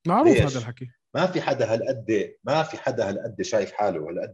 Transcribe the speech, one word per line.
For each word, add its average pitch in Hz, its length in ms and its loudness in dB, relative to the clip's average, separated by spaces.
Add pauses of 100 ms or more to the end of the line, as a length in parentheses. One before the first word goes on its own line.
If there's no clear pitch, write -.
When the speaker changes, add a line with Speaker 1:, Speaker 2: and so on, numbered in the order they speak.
Speaker 1:
معروف 226 200 6
Speaker 2:
ليش؟ - 140 8
Speaker 1:
هذا 131 180 0
الحكي. 120 320 -12 (240)
Speaker 2:
ما 170 120 2
في 180 140 -2
حدا 120 320 0
هالقد، 113 720 -2
ما 151 200 2
في 156 140 -8
حدا 113 320 -2
هالقد 98 320 -6
شايف 104 300 0
حاله، 85 380 -2
هالقد 85 240 -6